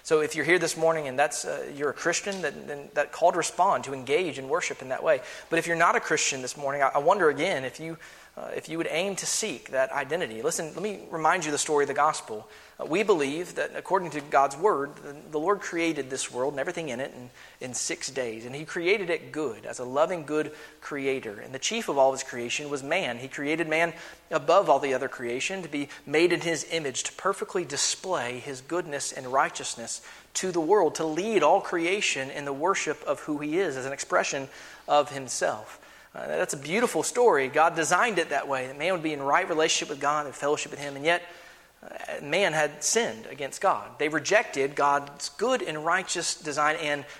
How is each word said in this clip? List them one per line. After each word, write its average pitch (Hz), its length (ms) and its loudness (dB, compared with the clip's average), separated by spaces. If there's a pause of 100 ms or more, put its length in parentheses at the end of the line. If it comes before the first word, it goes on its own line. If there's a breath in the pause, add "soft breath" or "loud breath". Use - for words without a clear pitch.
So 160 160 4
if 151 160 -2
you're 147 80 0
here 170 160 6
this 165 160 0
morning 160 320 2
and 131 100 -2
that's, 151 260 2
uh, 147 300 -6
you're 143 160 -2
a 127 40 -4
Christian, 190 460 -2
then, 143 260 -6
then 143 280 -10
that 143 160 0
call 175 220 4
to 175 60 0
respond, 165 460 2
to 135 80 -8
engage 139 460 0
in 131 100 -8
worship 147 320 -2
in 131 100 -10
that 131 120 -2
way. 151 180 4 (300 loud breath)
But 165 80 2
if 160 80 0
you're 170 100 2
not 175 200 6
a - 40 2
Christian 143 420 0
this 127 140 -8
morning, 143 260 -2
I, 135 120 6
I 147 40 4
wonder 175 300 6
again 147 360 2
if 127 160 -8
you, 160 180 -10 (380 loud breath)
uh, - 180 -10
if - 140 -6
you 160 100 -4
would 165 120 -2
aim 180 260 -2
to 170 100 -6
seek 160 440 -4
that 131 220 2
identity. 135 500 -2
Listen, 165 320 -2
let 165 80 -6
me 202 180 -6 (100)
remind 165 340 2
you 156 60 -2
the 143 80 0
story 143 260 2
of 135 40 0
the 139 60 -4
gospel. 143 520 0 (320 loud breath)
Uh, - 60 -6
we 165 180 2
believe 165 520 2
that 147 200 -2
according 175 360 -2
to 147 100 -6
God's 139 380 2
word, 151 380 2
the, 143 200 -14 (140)
the 151 100 -2
Lord 196 200 2
created 165 500 -2
this 131 200 -4
world 127 220 -2
and 139 80 -4
everything 165 300 -4
in 120 100 -4
it 139 160 -6
in, 123 140 -14 (360 loud breath)
in 127 60 -10
six - 380 -6
days. 117 340 -4
And 123 100 -10
he 151 120 -8
created 180 420 0
it 156 240 -4
good, 139 320 -4
as 117 140 -8
a 127 60 -6
loving, 151 420 2
good 151 260 0 (300 loud breath)
creator. 135 580 -4
And 123 140 -10
the 135 40 -8
chief 220 300 -2
of 156 80 -2
all 135 160 8
his 127 100 -4
creation 127 460 -4
was 139 140 -4
man. 143 340 -2
He 127 120 -10
created 156 420 -2
man 165 240 2 (360 loud breath)
above 160 380 4
all 139 120 6
the 139 120 0
other 127 160 0
creation 131 540 -4
to 160 80 -10
be 143 180 -4 (160 loud breath)
made 165 300 4
in 156 80 0
his 160 280 -2
image, 147 340 -4
to - 80 -8
perfectly 190 520 -2
display 135 720 -2
his 131 220 -10
goodness 151 520 -4
and 131 160 -10
righteousness 131 760 -2 (320 loud breath)
to 185 180 -2
the 170 80 2
world, 165 360 4
to 160 100 -2
lead 180 360 0
all 175 200 6
creation 175 640 0
in 143 160 -8
the 143 80 -4
worship 156 520 0
of 143 160 -2
who 151 180 -4
he 151 200 -2
is 160 200 0
as 127 80 -6
an 139 80 -6
expression 156 540 0 (380 loud breath)
of 147 240 4
himself. 135 720 -4 (340 loud breath)
Uh, - 120 -8
that's 156 280 0
a 156 40 -6
beautiful 165 440 0
story. 165 460 4
God 156 280 4
designed 180 420 4
it 160 120 0
that 143 180 0
way, 131 180 -2
that 135 120 -12
man 165 140 0
would 170 100 0
be 156 100 -2
in 143 100 -4
right 160 260 4
relationship 156 420 2
with 143 100 -8
God 147 260 0
and 127 80 -10
fellowship 143 360 0
with 139 100 -10
him, 143 160 -8
and 139 80 -8
yet, 175 180 4 (600 loud breath)
uh, - 420 -10
man 160 300 2
had 151 280 0
sinned 123 440 0
against 139 340 -8
God. 127 260 2 (120)
They 147 100 2
rejected 147 640 2
God's 143 560 0
good 247 300 0
and 151 240 -6
righteous 175 500 0
design 151 460 0
and 147 240 -2 (160 loud breath)